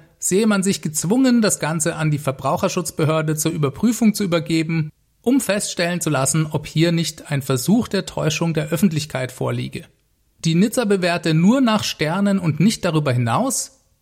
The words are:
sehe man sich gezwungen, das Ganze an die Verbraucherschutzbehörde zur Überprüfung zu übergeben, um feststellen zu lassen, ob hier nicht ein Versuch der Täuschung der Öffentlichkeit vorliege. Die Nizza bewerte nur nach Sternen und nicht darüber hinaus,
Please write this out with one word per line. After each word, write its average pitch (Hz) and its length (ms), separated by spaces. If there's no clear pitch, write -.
sehe 208 280
man 202 160
sich 196 200
gezwungen, 240 580
das 208 200
Ganze 160 360
an 156 140
die 147 80
Verbraucherschutzbehörde 156 1200
zur 160 160
Überprüfung 208 600
zu - 100
übergeben, 160 720
um 254 200
feststellen 180 600
zu - 80
lassen, 147 400
ob - 200
hier 165 240
nicht 165 400
ein 139 100
Versuch 180 460
der 190 180
Täuschung 156 480
der 151 140
Öffentlichkeit 151 640
vorliege. 127 520
Die 165 100
Nizza 220 300
bewerte 175 500
nur 196 260
nach 220 220
Sternen 196 560
und 156 220
nicht 214 240
darüber 156 280
hinaus, 123 680